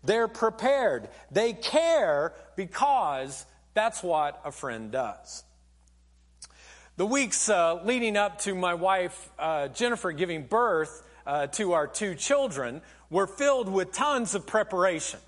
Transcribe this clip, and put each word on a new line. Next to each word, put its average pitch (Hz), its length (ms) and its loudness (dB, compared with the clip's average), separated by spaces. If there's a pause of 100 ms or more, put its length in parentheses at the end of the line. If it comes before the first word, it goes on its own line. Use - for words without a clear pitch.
They're 220 240 2
prepared. 220 800 0 (220)
They 220 240 2
care 214 800 2 (220)
because 170 920 0 (260)
that's 220 300 0
what 151 420 0
a 147 60 -6
friend 113 400 -8
does." 117 540 -8 (1500)
The 185 100 2
weeks, 240 420 0
uh, 170 360 4
leading 233 320 0
up 202 240 0
to 196 140 -4
my 180 200 0
wife, 180 640 0
uh, 151 300 -2
Jennifer 226 420 -2
giving 160 360 -4
birth, 190 560 0 (220)
uh, 143 240 -2
to 180 260 0
our 151 120 4
two 190 300 -4
children 160 640 -2 (280)
were 185 180 2
filled 262 400 2
with 190 240 0
tons 262 420 0
of 190 100 -4
preparation. 185 840 0